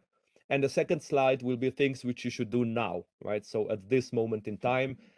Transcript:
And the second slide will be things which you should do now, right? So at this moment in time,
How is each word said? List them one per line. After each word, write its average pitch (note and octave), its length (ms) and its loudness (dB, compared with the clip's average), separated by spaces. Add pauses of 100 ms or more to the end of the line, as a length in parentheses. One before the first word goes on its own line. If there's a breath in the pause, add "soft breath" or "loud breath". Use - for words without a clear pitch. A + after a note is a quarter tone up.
(500)
And C#3 140 2
the C3+ 60 2
second D#3+ 320 0
slide C3 400 2
will B2 160 0
be B2+ 120 0
things C3+ 340 0
which B2 220 -4
you B2 60 -2
should A#2+ 180 -4
do A#2+ 160 2
now, A2 400 -2 (180)
right? G2+ 220 -4
So G#2+ 240 -2
at G2+ 180 -4
this B2+ 240 2
moment A2+ 360 -2
in G#2+ 100 -6
time, B2+ 400 0 (200 soft breath)